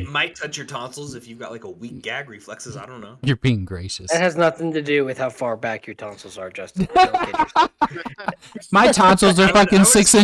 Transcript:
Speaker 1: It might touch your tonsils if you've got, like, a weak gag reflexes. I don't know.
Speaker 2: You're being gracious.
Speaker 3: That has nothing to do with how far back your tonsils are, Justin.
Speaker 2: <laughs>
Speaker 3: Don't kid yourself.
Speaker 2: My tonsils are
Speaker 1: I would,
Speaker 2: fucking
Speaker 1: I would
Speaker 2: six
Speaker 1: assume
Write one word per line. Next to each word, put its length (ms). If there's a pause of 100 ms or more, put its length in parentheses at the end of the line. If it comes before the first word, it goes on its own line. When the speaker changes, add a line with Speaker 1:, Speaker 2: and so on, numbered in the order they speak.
Speaker 1:
It 80
might 260
touch 220
your 80
tonsils 500
if 100
you've 140
got, 140
like, 100
a 60
weak 320
gag 260
reflexes. 480
I 100
don't 140
know. 220
Speaker 2:
You're 160
being 260
gracious. 480
Speaker 3:
That 100
has 140
nothing 380
to 80
do 240
with 120
how 120
far 260
back 320
your 60
tonsils 440
are, 120
Justin. 420
Speaker 2:
<laughs> 40
Speaker 3:
Don't 180 (120)
kid 120
yourself. 340 (1000)
Speaker 2:
My 180
tonsils 480
are 40
Speaker 1:
I 40
would, 60
Speaker 2:
fucking 260
Speaker 1:
I 40
would 40
Speaker 2:
six 260
Speaker 1:
assume 100